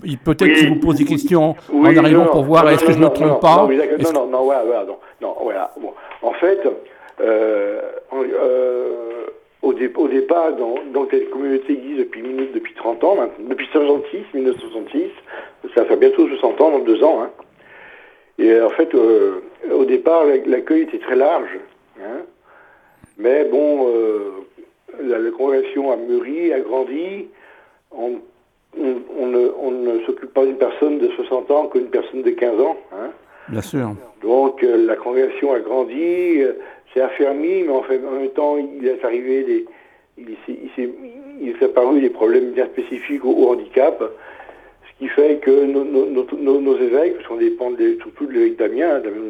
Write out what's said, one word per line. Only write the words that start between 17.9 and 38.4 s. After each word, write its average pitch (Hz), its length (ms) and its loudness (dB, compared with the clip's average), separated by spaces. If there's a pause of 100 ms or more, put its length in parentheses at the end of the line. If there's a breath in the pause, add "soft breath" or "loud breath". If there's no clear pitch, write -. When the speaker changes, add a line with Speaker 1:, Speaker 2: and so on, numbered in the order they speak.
Speaker 2:
Et, 110 120 6
euh, 113 140 6
en 107 60 2
fait, 165 240 0
euh, 107 460 4 (300)
au 143 140 2
départ, 151 400 2
l'ac-, 135 220 2
l'accueil 156 340 2
était - 160 -6
très - 180 -6
large, 147 440 0 (420)
hein. - 200 -12 (1000 soft breath)
Mais 131 260 2
bon, 147 440 2
euh, 107 420 0 (720)
la, 117 160 -2
la 113 120 -2
congrégation 135 600 -2
a 117 60 0
mûri, 123 540 -2
a 135 80 0
grandi. 135 680 -6 (680 soft breath)
On, 120 180 -6 (600)
on, 131 200 -2 (240)
on 143 80 -4
ne, 123 220 2 (120)
on 139 80 -4
ne 123 300 -2
s'occupe 131 340 -8
pas 135 140 4
d'une 135 100 -4
personne 147 400 0
de 120 120 0
soixante 127 420 -4
ans 147 160 2
qu'une 123 240 -2
personne 127 320 -4
de 120 80 2
quinze 117 280 0
ans, 147 160 0 (160)
hein. - 200 -12 (380 soft breath)
Speaker 1:
Bien 110 120 -6
sûr. 120 300 -6 (320)
Speaker 2:
Donc, 135 400 2
euh, 120 240 4
la - 80 0
congrégation 131 580 -2
a 120 60 0
grandi, 143 840 -2
euh, 127 120 0 (380 loud breath)
s'est - 100 0
affermie, 147 640 -2
mais 160 100 -2
en 131 100 0
fait, 131 200 -2
en 135 160 -6
même 135 100 -4
temps, 147 280 -2